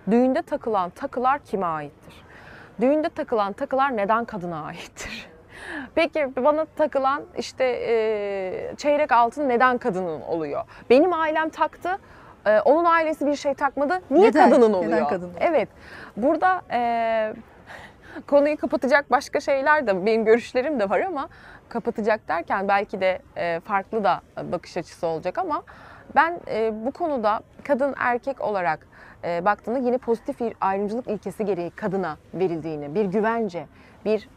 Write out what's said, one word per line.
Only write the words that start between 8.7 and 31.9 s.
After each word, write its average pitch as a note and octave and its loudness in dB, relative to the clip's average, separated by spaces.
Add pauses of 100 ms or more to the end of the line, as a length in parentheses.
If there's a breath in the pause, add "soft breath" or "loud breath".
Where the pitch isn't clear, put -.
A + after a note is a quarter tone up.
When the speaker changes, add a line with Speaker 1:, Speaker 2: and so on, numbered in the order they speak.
Speaker 1:
çeyrek D4 2
altın A#3+ 4
neden B3 4
kadının F3 -4
oluyor? C#3+ -4 (260 loud breath)
Benim D#4 6
ailem D#4+ 0
taktı, D#4+ -4 (460 soft breath)
e, D#3 6
onun D#4+ 4
ailesi D#4+ 2
bir C#4+ 0
şey C#4 -2
takmadı. C#4+ -2
Niye F4+ 8
Speaker 2:
Neden? C#4+ 6
Speaker 1:
kadının A#3 8
Speaker 2:
Neden F#3 0
Speaker 1:
oluyor? D3 0
Speaker 2:
kadın F3+ -4
oluyor? F3+ -12
Speaker 1:
Evet. D4 2 (480 loud breath)
Burada, E4+ 2 (100)
e, A#3 0 (960 loud breath)
konuyu C#4+ 4
kapatacak C#4+ 0
başka C4+ 0
şeyler C#4+ 2
de, F#3+ 0
benim A3 2
görüşlerim B3 2
de G3 0
var A3 2
ama E4 -4 (400 loud breath)
kapatacak A3 -2
derken G3 -2
belki G3+ 0
de, F#3 0 (140)
e, E3+ -2
farklı G3+ -4
da F3 2 (220)
bakış D#3+ -8
açısı E3+ -6
olacak E3 -4
ama B3 -4 (520 loud breath)
ben, D#4+ 2
e, A3 -2
bu C4+ -4
konuda A#3+ -2 (220)
kadın C#4 0
erkek B3 -2
olarak, F3 -2 (360 soft breath)
e, E3+ -2
baktığımda G#3+ 0
yine B3 0
pozitif A#3 -4
bir A3+ -4
ayrımcılık G3+ -2
ilkesi G3+ -6
gereği F3 -2
kadına F3+ -4 (160)